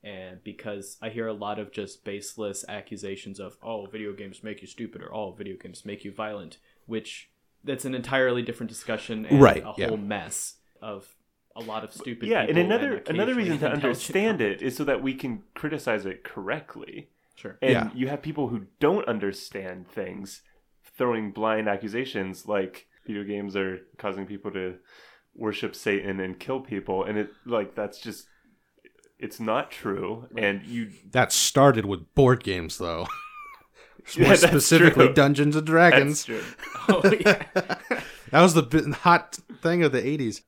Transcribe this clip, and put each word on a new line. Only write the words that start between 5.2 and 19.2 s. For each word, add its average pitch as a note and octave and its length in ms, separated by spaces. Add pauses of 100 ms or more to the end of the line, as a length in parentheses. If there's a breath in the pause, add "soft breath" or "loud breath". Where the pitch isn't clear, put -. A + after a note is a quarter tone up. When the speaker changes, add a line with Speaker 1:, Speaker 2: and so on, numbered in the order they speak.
Speaker 1:
video G2 280
games - 240
make G2+ 180
you G2+ 80
violent," G2+ 460 (300)
which, - 420 (340)
that's C#3 220
an C3 80
entirely B2+ 480
different A#2 300
discussion A2 560
and C#3 140
Speaker 2:
Right, - 220
Speaker 1:
a G#2+ 140
Speaker 2:
yeah. - 120
Speaker 1:
whole - 80
mess G2+ 580 (260)
of G#2 320 (420)
a - 40
lot A2 240
of - 80
stupid C3 380
Speaker 3:
Yeah, A3 160
Speaker 1:
people E3 160
Speaker 3:
and F3+ 100
another, B3+ 260
Speaker 1:
and - 120
Speaker 3:
another G3 220
Speaker 1:
occasionally A#3+ 120
Speaker 3:
reason E3 140
to D3 80
Speaker 1:
intelligent C#3+ 180
Speaker 3:
understand F#3+ 560
Speaker 1:
comment. G2+ 220
Speaker 3:
it - 0
is B2 160
so D#3 60
that C3+ 180
we C3 140
can B2 260 (140)
criticize B2+ 500
it F#2+ 180
correctly. - 840 (240)
Speaker 1:
Sure. - 300
Speaker 3:
And C3 80
Speaker 2:
Yeah. A2 240
Speaker 3:
you B2+ 140
have D3 120
people D3 280
who A2 180 (120)
don't F3+ 280
understand G2 800